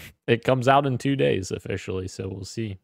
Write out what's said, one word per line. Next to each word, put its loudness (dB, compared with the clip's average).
It 4
comes 2
out 6
in 0
two 0
days 0
officially, -6
so -8
we'll -8
see -8